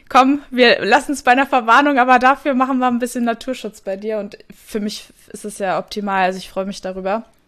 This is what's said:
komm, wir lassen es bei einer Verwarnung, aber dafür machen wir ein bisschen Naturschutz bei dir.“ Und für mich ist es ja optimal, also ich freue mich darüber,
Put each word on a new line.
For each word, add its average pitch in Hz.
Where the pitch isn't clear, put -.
komm, 269
wir 240
lassen 269
es 262
bei 247
einer 269
Verwarnung, 262
aber 254
dafür 269
machen 262
wir 254
ein 240
bisschen 240
Naturschutz 233
bei 196
dir.“ 214
Und 202
für -
mich 208
ist -
es 208
ja 185
optimal, 196
also 185
ich 185
freue 190
mich 202
darüber, 190